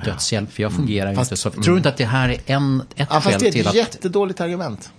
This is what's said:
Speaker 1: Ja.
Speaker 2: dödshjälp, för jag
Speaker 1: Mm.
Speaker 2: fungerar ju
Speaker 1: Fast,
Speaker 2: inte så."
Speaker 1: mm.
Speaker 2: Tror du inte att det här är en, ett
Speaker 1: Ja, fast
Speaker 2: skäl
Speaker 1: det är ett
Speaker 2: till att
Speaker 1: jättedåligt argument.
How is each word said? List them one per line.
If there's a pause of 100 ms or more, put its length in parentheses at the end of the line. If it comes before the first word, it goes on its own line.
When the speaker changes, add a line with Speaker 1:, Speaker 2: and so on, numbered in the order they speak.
Speaker 1:
Ja.
Speaker 2:
dödshjälp,
för
jag
Speaker 1:
Mm.
Speaker 2:
fungerar
ju
Speaker 1:
Fast,
Speaker 2:
inte
så."
Speaker 1:
mm.
Speaker 2:
Tror
du
inte
att
det
här
är
en,
ett
Speaker 1:
Ja,
fast
Speaker 2:
skäl
Speaker 1:
det
är
ett
Speaker 2:
till
att
Speaker 1:
jättedåligt
argument.